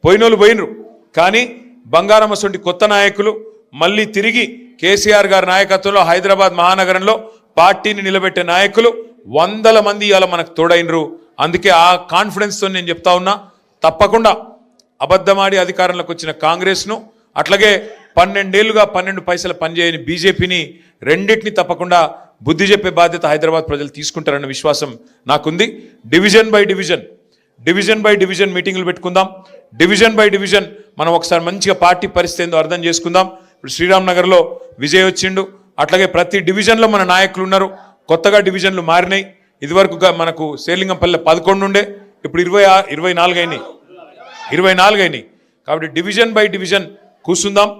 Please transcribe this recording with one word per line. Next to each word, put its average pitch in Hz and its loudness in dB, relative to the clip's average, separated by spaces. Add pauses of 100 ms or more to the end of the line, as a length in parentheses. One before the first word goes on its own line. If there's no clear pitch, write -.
పోయినోళ్ళు 208 4
పోయినరు, 214 2 (480)
కానీ 190 2 (540)
బంగారం 214 4
అసొంటి 196 -4
కొత్త 180 -2 (100)
నాయకులు 202 0 (480)
మళ్ళీ 208 0 (100)
తిరిగి 226 0 (360)
కేసీఆర్ 202 2
గారి 190 2
నాయకత్వంలో 190 2
హైదరాబాద్ 190 2
మహానగరంలో 185 2 (440)
పార్టీని 196 2
నిలబెట్టే 185 -2 (100)
నాయకులు 202 2 (460)
వందల 214 2 (100)
మంది 208 -4
ఇవాళ 190 4
మనకు 165 -4
తోడైనరు. 170 2 (420)
అందుకే 175 0 (160)
ఆ - 6 (260)
కాన్ఫిడెన్స్తో 202 -2 (100)
నేను 175 -6
చెప్తా 170 0
ఉన్నా, 190 -2 (500)
తప్పకుండా 208 2 (760)
అబద్ధమాడి 196 2
అధికారంలోకి 175 -4
వచ్చిన 160 -10 (140)
కాంగ్రెస్ను, 185 -2 (420)
అట్లాగే 202 2 (460)
పన్నెండేళ్లుగా 202 0 (120)
పన్నెండు 185 -6
పైసలు 180 -4
పనిచేయని 165 -4
బీజేపీని, 180 -2 (500)
రెండింటిని 208 0
తప్పకుండా 175 0 (460)
బుద్ధి 165 0
చెప్పే 196 2 (100)
బాధ్యత 170 0
హైదరాబాద్ 160 0
ప్రజలు 143 -8
తీసుకుంటారన్న 147 -6
విశ్వాసం 147 -4 (400)
నాకుంది. 160 -2 (480)
division 208 4
by 208 4 (100)
division, 175 -4 (580)
division 190 0
by 214 4 (100)
division 190 0
మీటింగ్లు 185 -6
పెట్టుకుందాం. 180 -2 (540)
division 208 2
by 214 4
division 196 0 (360)
మనం 165 0
ఒకసారి 170 -2
మంచిగా 190 -2
పార్టీ 180 2 (100)
పరిస్థితి 175 -2
ఏందో 170 -4
అర్థం 165 -4
చేసుకుందాం. 170 0 (300)
ఇప్పుడు 131 -16
శ్రీరామ్ 185 2
నగర్లో 180 4 (440)
విజయ్ 165 2
వచ్చిండు, 190 -4 (400)
అట్లాగే 185 0 (100)
ప్రతి 175 -2 (100)
డివిజన్లో 220 2
మన 196 2 (100)
నాయకులు 185 0
ఉన్నారు. 190 0 (420)
కొత్తగా 180 4 (100)
డివిజన్లు 185 -2
మారినాయి. 185 0 (420)
ఇదివరకు 175 2
గా 185 6 (100)
మనకు 160 -4 (180)
శేర్లింగంపల్లి 175 -2 (100)
పదకొండు 180 2
ఉండే, 196 0 (440)
ఇప్పుడు 165 -2
ఇరవై 196 2
ఆ-, 190 4 (100)
ఇరవై 170 -4
నాలుగు 175 0
అయినాయి, 156 -6 (960)
ఇరవై 185 2
నాలుగు 202 4
అయినాయి. 139 -6 (440)
కాబట్టి 156 -4 (100)
division 202 0
by 214 2 (100)
division 190 -4 (440)
కూర్చుందాం. 202 0